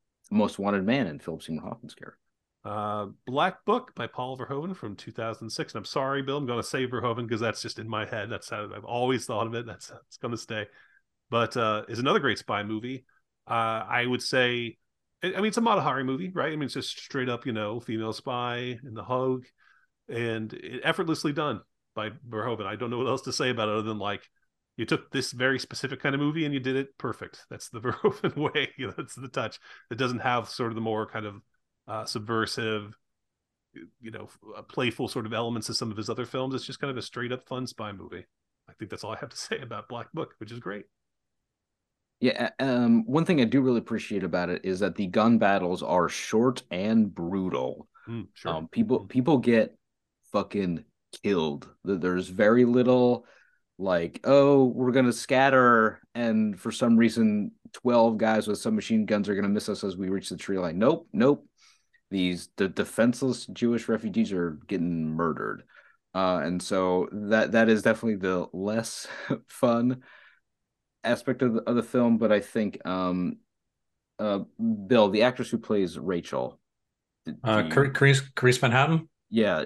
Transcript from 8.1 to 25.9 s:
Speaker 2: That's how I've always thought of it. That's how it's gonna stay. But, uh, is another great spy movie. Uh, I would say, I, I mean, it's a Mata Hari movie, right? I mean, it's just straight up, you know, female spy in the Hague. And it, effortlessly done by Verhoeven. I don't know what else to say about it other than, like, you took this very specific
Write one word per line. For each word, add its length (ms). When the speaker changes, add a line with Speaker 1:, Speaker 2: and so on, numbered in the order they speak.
Speaker 2:
That's 200
how 260
I've 80
always 420
thought 220
of 60
it. 120
That's 240
how 160
it's 120
gonna 180
stay. 320
But, 260
uh, 320
is 120
another 200
great 200
spy 240
movie. 420
Uh, 400
I 180
would 160
say, 560
I, 40
I 100
mean, 80
it's 120
a 40
Mata 180
Hari 240
movie, 260
right? 220
I 60
mean, 60
it's 100
just 240
straight 320
up, 160
you 80
know, 260
female 320
spy 720
in 100
the 100
Hague. 440
And 420
it, 320
effortlessly 480
done 300
by 140
Verhoeven. 360
I 100
don't 140
know 80
what 100
else 160
to 100
say 160
about 200
it 60
other 80
than, 160
like, 300
you 100
took 260
this 200
very 280
specific 420